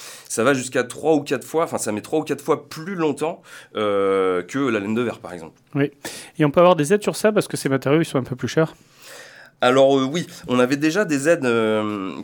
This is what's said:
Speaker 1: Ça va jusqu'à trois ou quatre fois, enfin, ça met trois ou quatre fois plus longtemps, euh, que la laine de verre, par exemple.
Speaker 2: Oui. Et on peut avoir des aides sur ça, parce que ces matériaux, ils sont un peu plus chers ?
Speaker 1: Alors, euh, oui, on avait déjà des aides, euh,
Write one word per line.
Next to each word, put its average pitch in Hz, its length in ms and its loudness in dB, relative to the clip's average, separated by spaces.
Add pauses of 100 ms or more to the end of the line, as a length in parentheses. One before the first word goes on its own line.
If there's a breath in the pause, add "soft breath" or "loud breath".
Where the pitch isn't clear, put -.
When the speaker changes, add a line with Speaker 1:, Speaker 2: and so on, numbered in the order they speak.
(280 loud breath)
Speaker 1:
Ça - 160 -2
va 139 120 4
jusqu'à 127 280 -4
trois 135 300 -2
ou 143 80 2
quatre 135 240 -6
fois, 160 180 -2
enfin, 127 140 -6
ça 107 140 -4
met 104 100 -4
trois 156 180 -2
ou 151 40 -4
quatre 147 200 -6
fois 151 260 -2
plus 165 260 -12
longtemps, 160 480 -2 (320 loud breath)
euh, 98 680 2
que 90 160 -6
la 123 220 0
laine 104 160 -4
de 120 80 0
verre, 104 160 -4
par 87 120 -14
exemple. 82 280 -16 (160)
Speaker 2:
Oui. 139 160 0 (480 loud breath)
Et 151 60 4
on 143 40 4
peut 139 100 2
avoir 175 160 8
des 147 160 0
aides 208 120 2
sur 170 120 -2
ça, 214 160 2
parce 208 160 0
que - 80 -10
ces 143 140 -4
matériaux, 135 320 2
ils 156 40 0
sont - 120 -4
un 127 60 -2
peu 123 120 -8
plus 123 120 -6
chers ? 160 260 0 (880 loud breath)
Speaker 1:
Alors, 135 380 6
euh, 131 60 2
oui, 156 200 -4 (220 loud breath)
on 123 100 0
avait 123 180 4
déjà 156 300 0
des 143 240 0
aides, 160 160 2
euh, 107 680 0 (100)